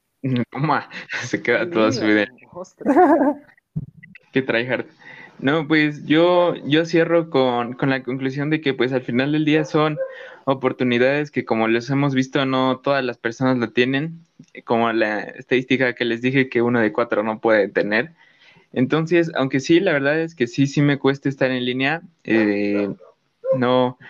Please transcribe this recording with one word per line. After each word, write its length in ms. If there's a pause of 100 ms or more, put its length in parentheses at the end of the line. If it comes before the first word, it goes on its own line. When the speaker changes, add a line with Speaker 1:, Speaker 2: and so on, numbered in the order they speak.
(240)
Speaker 1:
<laughs> 280
Toma, 380 (340)
se 200
queda 200
Speaker 2:
En 80
Speaker 1:
toda 200
su 120
Speaker 2:
línea, 220
Speaker 1:
vida. 260
Speaker 2:
ostras. 440
Speaker 1:
<laughs> 420 (960)
Qué 80
tryhard. 440 (540)
No, 280
pues, 380
yo, 500 (100)
yo 200
cierro 440
con, 440
con 180
la 120
conclusión 460
de 100
que, 140
pues, 180
al 120
final 300
del 120
día 200
son 320 (480)
oportunidades 840
que, 160
como 220
les 240
hemos 240
visto, 320
no 320
todas 260
las 140
personas 400
lo 120
tienen, 500 (440)
como 280
la 280
estadística 720
que 120
les 180
dije 260
que 140
uno 160
de 120
cuatro 320
no 160
puede 300
tener. 440 (580)
Entonces, 600
aunque 280
sí, 180
la 140
verdad 260
es 160
que 100
sí, 220
sí 160
me 160
cuesta 280
estar 220
en 160
línea, 380 (200)
eh, 680 (640)
no, 400 (120)